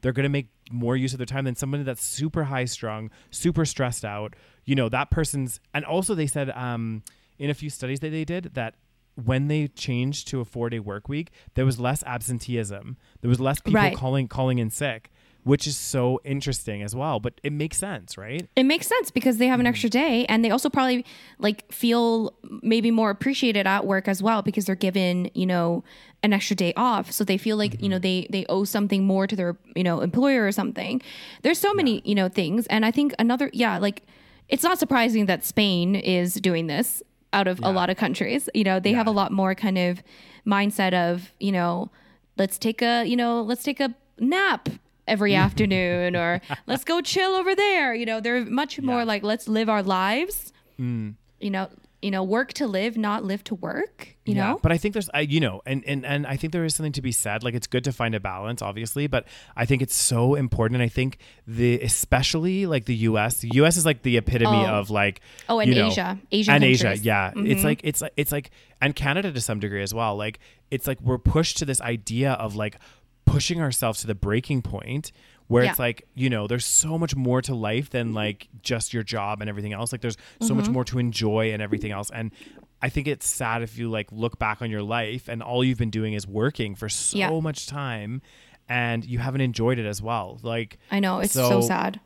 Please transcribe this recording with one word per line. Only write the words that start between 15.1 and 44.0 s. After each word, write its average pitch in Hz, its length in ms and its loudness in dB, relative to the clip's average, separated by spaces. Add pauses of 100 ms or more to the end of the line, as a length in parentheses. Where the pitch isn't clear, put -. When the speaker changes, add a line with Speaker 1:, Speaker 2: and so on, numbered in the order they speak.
Speaker 1:
which 143 240 2
is 143 80 -4
so 127 480 -2
interesting 135 580 -6
as 104 140 -8
well. 135 240 -2
But 117 240 -6
it 143 80 -4
makes 147 260 -4
sense, 170 400 -6
right? 127 380 -10
Speaker 2:
It 262 80 6
makes 311 240 2
sense 480 240 0
because 247 260 2
they 247 100 4
have 254 120 4
an 247 60 4
Speaker 1:
Mm-hmm. 240 60 6
Speaker 2:
extra 240 180 0
day, 240 380 2
and 220 180 4
they 220 60 2
also 269 180 2
probably, 254 360 0 (320)
like, 208 340 -2
feel 233 640 2 (280)
maybe 226 300 2
more 220 180 4
appreciated 208 580 0
at 202 180 2
work 196 220 0
as 196 160 0
well 220 180 2
because 202 240 -2
they're 190 100 0
given, 180 580 0
you 185 120 0
know, 175 380 2 (400)
an 208 100 4
extra 202 220 0
day 175 220 0
off. 226 340 0
So - 140 0
they 190 120 2
feel 214 200 0
like, 208 240 -2
you 202 80 0
know, 190 80 0
Speaker 1:
Mm-hmm. 185 40 -2
Speaker 2:
they, 185 280 0
they 190 180 -2
owe 190 180 2
something 202 400 2
more 190 220 2
to 208 80 -2
their, 175 220 -2 (180)
you 180 80 0
know, 170 180 2
employer 247 440 4
or 196 80 2
something. 214 480 -2 (400)
There's 330 180 2
so 403 140 2
many, 294 220 2
Speaker 1:
Yeah. - 100 -4
Speaker 2:
you 208 100 2
know, 190 140 2
things. 190 380 -2
And 220 180 2
I 226 60 2
think 285 280 2
another, 254 340 2
yeah, 214 260 0
like, 202 240 -2 (440)
it's - 160 0
not 349 160 4
surprising 233 460 4
that 190 200 2
Spain 190 500 2
is 180 400 2
doing 175 320 0
this 160 360 -2 (280)
out 196 160 2
of 180 140 -2
Speaker 1:
Yeah. 185 80 2
Speaker 2:
a - 20 2
lot 180 200 2
of 185 40 0
countries. 220 600 -2
You 220 100 4
know, 190 140 2
they 196 140 2
have 233 120 2
Speaker 1:
Yeah. 220 80 2
Speaker 2:
a - 20 2
lot 196 160 2
more 190 240 2
kind 190 220 0
of 180 240 0 (460)
mindset 202 460 2
of, 180 460 0
you 196 120 0
know, 175 400 0 (460)
"Let's 196 200 0
take 226 240 -2
a, 233 240 2
you 240 100 0
know, 233 280 2
let's 233 200 -4
take 285 160 -4
a 262 140 0 (260)